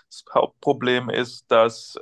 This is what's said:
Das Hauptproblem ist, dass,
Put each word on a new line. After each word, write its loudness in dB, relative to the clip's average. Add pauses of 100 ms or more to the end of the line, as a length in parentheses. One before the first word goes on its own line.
Das -20
Hauptproblem -2
ist, -6
dass, 0